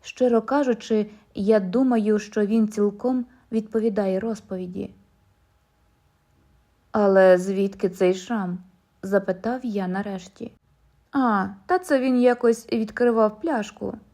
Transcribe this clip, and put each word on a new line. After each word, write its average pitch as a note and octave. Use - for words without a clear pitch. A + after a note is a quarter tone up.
Щиро A#3
кажучи, A3+
я G#3+
думаю, G#3+
що G#3
він A3
цілком G#3+
відповідає G#3+
розповіді. G3
«Але F#3+
звідки G3
цей F3+
шрам?» F#3
запитав G3
я G3+
нарешті. G3
«А, G#3+
та F4+
це C#4+
він B3+
якось A#3+
відкривав A3+
пляшку C4